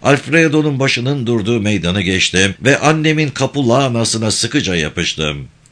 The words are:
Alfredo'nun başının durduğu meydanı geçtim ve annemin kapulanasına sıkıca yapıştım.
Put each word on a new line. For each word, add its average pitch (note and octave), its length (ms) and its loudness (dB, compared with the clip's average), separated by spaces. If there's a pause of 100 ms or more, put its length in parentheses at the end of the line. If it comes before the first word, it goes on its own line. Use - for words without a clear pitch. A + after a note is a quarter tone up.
Alfredo'nun D3 760 2
başının B2+ 480 -2
durduğu A2+ 340 0
meydanı G2 420 0
geçtim F#2+ 580 0
ve C3+ 180 2
annemin D#3 500 0
kapulanasına A#2+ 1000 0
sıkıca F#2+ 460 -2
yapıştım. D2+ 720 -4 (220)